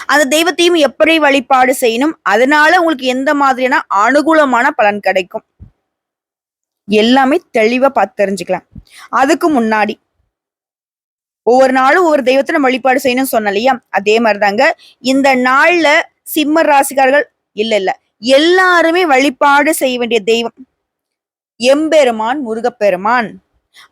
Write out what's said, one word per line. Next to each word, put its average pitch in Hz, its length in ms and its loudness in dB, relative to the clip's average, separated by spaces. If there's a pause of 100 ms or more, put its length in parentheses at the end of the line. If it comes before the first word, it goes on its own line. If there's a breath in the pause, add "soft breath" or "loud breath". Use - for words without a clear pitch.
அந்த 285 220 0
தெய்வத்தையும் 339 540 0
எப்படி 302 360 0
வழிபாடு 269 580 0
செய்யணும், 254 380 -2 (120)
அதனால 294 520 2
உங்களுக்கு 311 300 -2
எந்த 269 260 -2
மாதிரியான 269 480 0 (140)
அனுகூலமான 269 800 2
பலன் 208 280 -2
கிடைக்கும், 190 420 -4 (1400)
எல்லாமே 254 500 2 (160)
தெளிவா 247 360 0
பார்த்து 208 320 -2
தெரிஞ்சுக்கலாம். 185 460 -4 (460 loud breath)
அதுக்கு 277 360 0
முன்னாடி 220 460 -2 (1500)
ஒவ்வொரு 262 260 4
நாளும் 269 320 2
ஒவ்வொரு 302 200 0
தெய்வத்தை 269 280 0
நம்ம 294 160 0
வழிபாடு 254 320 0
செய்யணும்னு 262 320 -2
சொன்னோம் 214 200 -2
இல்லையா? 233 200 0 (220)
அதே 202 240 0
மாதிரிதாங்க 208 460 0 (400 soft breath)
இந்த 269 240 0 (100)
நாள்ல 294 500 2 (380)
சிம்ம 302 360 0
ராசிக்காரர்கள், 277 640 0 (300)
இல்ல, 220 200 -4
இல்ல, 185 140 -2 (420)
எல்லாருமே 349 720 2
வழிபாடு 285 720 2
செய்ய 254 240 -2
வேண்டிய 233 240 -2
தெய்வம் 226 320 -2 (1080)
எம்பெருமான் 269 800 0
முருகப்பெருமான். 220 880 -2 (640 loud breath)